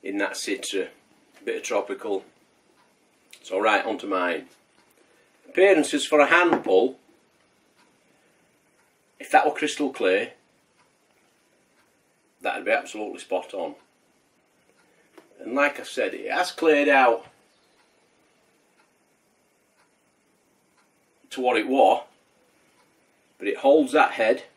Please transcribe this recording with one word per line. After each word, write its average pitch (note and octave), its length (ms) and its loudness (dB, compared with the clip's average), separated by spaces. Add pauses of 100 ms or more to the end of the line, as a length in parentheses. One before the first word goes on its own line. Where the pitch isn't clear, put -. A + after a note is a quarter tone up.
in G2 140 -8
that G2+ 160 -4
Citra, - 560 -6 (560)
bit A2+ 100 -6
of - 80 -10
tropical. G2 640 -6 (1160)
So F#2+ 180 -4
right, G#2+ 240 2
onto G#2 220 -8
mine. F2+ 400 -4 (1000)
Appearances E3+ 580 2
for D3+ 140 2
a C#3+ 60 8
hand E3+ 400 2
pull. F#2+ 340 2 (2250)
If - 100 -12
that - 140 6
were D3+ 80 0
crystal C#3+ 400 -4
clear, G2+ 400 0 (2000)
that'd - 240 -6
be G#2 60 0
absolutely G#2+ 480 -6
spot - 340 -8
on. F#2+ 220 -8 (1600)
And A#2 160 -10
like C#3+ 240 0
I - 40 -14
said, G#2+ 300 -6
it - 160 -10
has A#2 220 -2
cleared D3 380 2
out B2+ 360 4 (4000)
to - 100 -12
what - 160 0
it - 140 -2
was, - 340 2 (1400)
but G2 80 -6
it - 120 -4
holds C#3 340 4
that D3 180 4
head. - 320 0 (140)